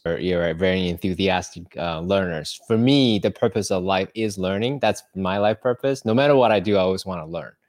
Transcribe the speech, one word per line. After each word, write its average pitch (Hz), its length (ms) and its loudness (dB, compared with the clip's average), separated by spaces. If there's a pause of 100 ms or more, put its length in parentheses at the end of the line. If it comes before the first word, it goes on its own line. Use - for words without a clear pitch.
you're, 85 140 -2
you're 87 300 0
a 87 40 -2
very 92 360 0
enthusiastic, 90 880 -2
uh, 82 240 -6
learners. 90 680 -2
For 113 100 2
me, 123 420 4
the 101 120 0
purpose 110 400 -2
of 92 120 -2
life 95 320 -2
is 110 220 -4
learning. 104 420 -4
That's 107 240 0 (120)
my 95 220 -2
life 104 240 0
purpose. 131 440 -2
No 110 80 2
matter 143 220 6
what 120 160 6
I 104 80 4
do, 98 180 0
I - 20 4
always 92 260 0
wanna 90 200 -8
learn. 82 280 -12 (160)